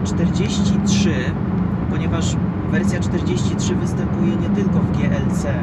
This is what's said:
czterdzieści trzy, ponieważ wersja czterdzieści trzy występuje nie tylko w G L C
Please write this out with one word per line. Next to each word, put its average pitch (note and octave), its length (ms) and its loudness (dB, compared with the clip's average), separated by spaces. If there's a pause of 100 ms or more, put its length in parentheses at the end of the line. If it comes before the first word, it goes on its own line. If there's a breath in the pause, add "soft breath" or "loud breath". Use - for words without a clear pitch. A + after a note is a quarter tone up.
czterdzieści F#3 680 0 (120)
trzy, - 300 2 (760)
ponieważ - 440 0 (360)
wersja G3 280 0
czterdzieści - 560 0
trzy G3+ 200 0
występuje - 600 0
nie G#3 140 -2
tylko G3 300 2
w - 180 0
G - 80 0
L - 260 0
C - 320 0